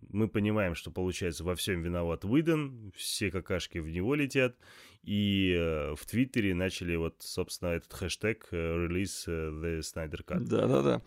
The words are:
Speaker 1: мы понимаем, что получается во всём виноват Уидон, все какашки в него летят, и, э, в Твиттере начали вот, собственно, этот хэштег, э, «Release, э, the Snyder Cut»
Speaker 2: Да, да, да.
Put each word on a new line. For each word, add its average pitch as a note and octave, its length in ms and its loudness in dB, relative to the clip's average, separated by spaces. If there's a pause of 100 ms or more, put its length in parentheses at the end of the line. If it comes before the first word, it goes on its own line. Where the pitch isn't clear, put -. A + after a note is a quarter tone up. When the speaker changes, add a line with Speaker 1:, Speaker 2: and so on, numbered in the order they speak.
Speaker 1:
мы G#2 200 2
понимаем, G#2 460 2
что - 160 -8
получается F2+ 540 -2
во F2+ 100 0
всём F2 280 -2
виноват E2+ 420 0
Уидон, C3+ 720 0
все - 340 -2
какашки F2 480 -4
в D#2+ 120 -4
него F#2 240 0
летят, C3 420 2 (460)
и, G2 520 4
э, D#2 420 2
в - 100 -14
Твиттере A2 480 2
начали F2 420 0
вот, E2 220 -2
собственно, - 520 -4
этот E2+ 220 -4
хэштег, - 600 -4
э, E2+ 340 0
«Release, F2+ 400 -2
э, D#2+ 240 -2
the D#2+ 300 -4
Snyder D#2+ 440 -8
Cut» - 200 -2
Speaker 2:
Да, G#2+ 220 2
да, C3+ 160 4
да. A#2+ 240 2